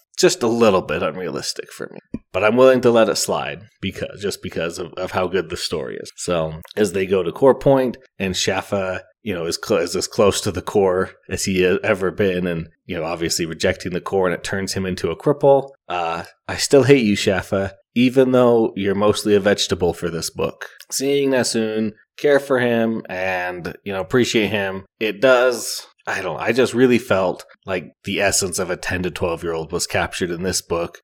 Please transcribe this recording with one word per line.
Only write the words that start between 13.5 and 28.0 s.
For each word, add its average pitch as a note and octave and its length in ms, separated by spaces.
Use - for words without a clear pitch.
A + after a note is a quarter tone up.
the F2 80
core, F#2 280
and E2+ 60
it - 100
turns F#2+ 300
him F#2+ 120
into F#2 240
a D#2+ 60
cripple. C#3 540
Uh, E2+ 340
I F2+ 120
still C3+ 260
hate C3+ 200
you, G#2 120
Shafa, F#2+ 560
even B2+ 340
though A#2+ 460
you're G2 180
mostly G#2 400
a G2+ 60
vegetable F#2 520
for E2+ 180
this E2 200
book. - 380
Seeing C#3 380
Nassoon A2 600
care C#3+ 220
for C3+ 220
him A2+ 480
and, F2+ 760
you G2+ 100
know, F#2+ 80
appreciate A2 500
him, G2 360
it G#2 200
does, B2+ 680
I - 160
don't, - 180
I A#2 120
just A#2+ 220
really B2 240
felt F#2+ 460
like F#2 260